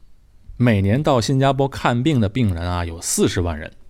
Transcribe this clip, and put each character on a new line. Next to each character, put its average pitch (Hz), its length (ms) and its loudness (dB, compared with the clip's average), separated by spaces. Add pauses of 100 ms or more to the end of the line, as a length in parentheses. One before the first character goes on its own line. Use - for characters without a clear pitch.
(560)
每 117 260 2
年 104 200 2
到 147 180 2
新 131 180 0
加 135 140 2
坡 135 160 0
看 127 340 -2
病 139 200 2
的 95 80 2
病 107 240 0
人 82 100 -6
啊 90 220 -2
有 82 160 -10
四 - 260 0
十 101 140 -2
万 85 160 -4
人， 80 140 -12 (180)